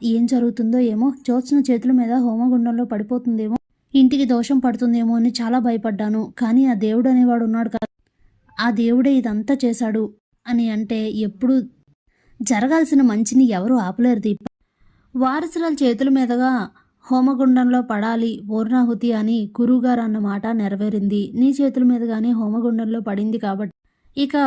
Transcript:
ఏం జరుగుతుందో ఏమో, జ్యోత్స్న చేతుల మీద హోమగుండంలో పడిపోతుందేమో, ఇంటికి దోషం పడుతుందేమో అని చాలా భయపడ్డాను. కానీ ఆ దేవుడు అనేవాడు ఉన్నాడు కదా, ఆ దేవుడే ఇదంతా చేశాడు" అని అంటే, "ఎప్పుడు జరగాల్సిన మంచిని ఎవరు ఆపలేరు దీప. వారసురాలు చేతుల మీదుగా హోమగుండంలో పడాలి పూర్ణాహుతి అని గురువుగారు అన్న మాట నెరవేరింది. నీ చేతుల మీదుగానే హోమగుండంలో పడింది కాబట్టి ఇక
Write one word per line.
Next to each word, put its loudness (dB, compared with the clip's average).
ఏం 0
జరుగుతుందో 0
ఏమో, 0
జ్యోత్స్న 0
చేతుల 0
మీద 2
హోమగుండంలో 0
పడిపోతుందేమో, -4
ఇంటికి 4
దోషం 0
పడుతుందేమో 0
అని 2
చాలా -2
భయపడ్డాను. -2
కానీ 2
ఆ 2
దేవుడు 0
అనేవాడు 4
ఉన్నాడు -2
కదా, -6
ఆ 0
దేవుడే 2
ఇదంతా 0
చేశాడు" -2
అని 0
అంటే, -4
"ఎప్పుడు 0
జరగాల్సిన 2
మంచిని 2
ఎవరు 0
ఆపలేరు 0
దీప. -4
వారసురాలు -2
చేతుల 0
మీదుగా 2
హోమగుండంలో 2
పడాలి -2
పూర్ణాహుతి 0
అని 0
గురువుగారు 0
అన్న -4
మాట -4
నెరవేరింది. -2
నీ 4
చేతుల 0
మీదుగానే 0
హోమగుండంలో -2
పడింది -4
కాబట్టి -6
ఇక -2